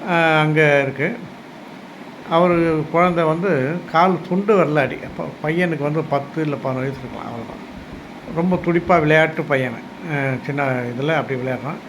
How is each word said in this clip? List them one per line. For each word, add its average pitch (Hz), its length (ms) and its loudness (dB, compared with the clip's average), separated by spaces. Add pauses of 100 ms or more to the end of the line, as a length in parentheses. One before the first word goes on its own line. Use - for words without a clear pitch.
(100)
அ, 165 280 4
அங்க 151 440 6
இருக்கு. 139 360 -2 (1120)
அவரு 165 640 4
குழந்தை 170 320 4
வந்து 160 540 0 (140)
கால் 175 260 4 (100)
சுண்டு 202 280 2
விரல்ல 151 200 4
அடி. 131 280 2
அப்போ - 440 -8
பையனுக்கு 165 340 0
வந்து 151 200 0
பத்து 143 400 -2
இல்ல 147 140 -2
பதினொரு 131 300 -4
வயசு 135 120 -6
இருக்கலாம், 113 280 -12
அவ்வளவுதான். 113 400 -10 (720)
ரொம்ப 180 200 2
துடிப்பா 170 440 2
விளையாட்டு 156 420 4
பையன். 131 300 0 (400)
அ, 135 220 -2 (120)
சின்ன 143 200 -2
இதுல 127 480 -2
அப்படி 131 260 -2
விளையாடுறான். 127 380 -6 (100)